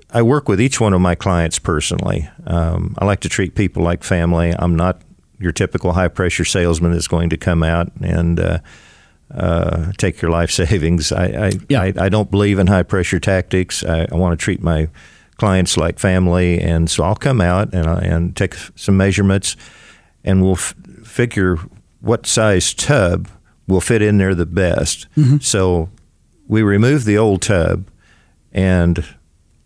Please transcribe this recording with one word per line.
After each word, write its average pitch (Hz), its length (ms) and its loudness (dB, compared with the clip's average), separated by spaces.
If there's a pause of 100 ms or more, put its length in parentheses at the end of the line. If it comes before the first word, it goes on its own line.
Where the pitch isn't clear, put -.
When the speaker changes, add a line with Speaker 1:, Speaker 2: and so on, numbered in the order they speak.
(120)
Speaker 1:
I 117 120 0
work 135 260 2
with 98 100 0
each 131 220 0
one 107 100 4
of 90 80 4
my 90 160 2
clients 85 420 0
personally. - 720 -4 (160)
Um, 85 540 -2
I 98 60 -2
like 101 160 0
to - 80 -6
treat - 260 -4
people 90 260 -2
like 85 220 -2
family. 85 560 0
I'm 87 160 0
not 87 260 0 (380)
your 90 140 -4
typical - 400 -2
high-pressure 90 500 0
salesman 85 480 0
that's 85 160 -2
going 85 220 -2
to 82 80 -2
come 85 260 0
out 82 380 -2
and, 85 400 0
uh, 85 180 -2 (760)
uh, 85 640 -2
take - 240 -2
your 82 100 0
life 85 200 0
<laughs> - 100 -2
savings. 82 520 0
I, 90 120 0
I, 92 260 -2 (180)
Speaker 2:
Yeah. 131 120 2
Speaker 1:
I, 92 160 -2
I 95 120 0
don't 104 200 0
believe 101 300 2
in 92 80 4
high-pressure 92 540 0
tactics. 92 640 -2
I, 82 260 -2
I - 40 -6
wanna 87 200 2
treat - 260 -4
my 78 280 0 (480)
clients 92 400 0
like 85 200 -2
family, 90 640 2
and 82 300 0
so 78 160 -2
I'll 101 100 0
come 135 240 0
out 90 340 0
and, 85 140 0
uh, 85 160 0
and 85 320 -2
take - 200 -4 (200)
some 98 220 0
measurements, 98 580 0 (720)
and 95 180 2
we'll 95 100 2
f-, - 220 -6 (300)
figure 98 520 0 (440)
what - 260 -2
size 107 460 2
tub 90 560 0 (360)
will 95 160 2
fit 113 200 0
in 104 160 4
there 95 180 2
the 85 100 -2
best. 87 680 -2
Speaker 2:
Mm-hmm. 147 220 4
Speaker 1:
So 92 520 0 (600)
we 110 120 2
remove 110 440 2
the 104 120 2
old 104 240 2
tub 87 460 0 (640)
and 87 540 2 (600)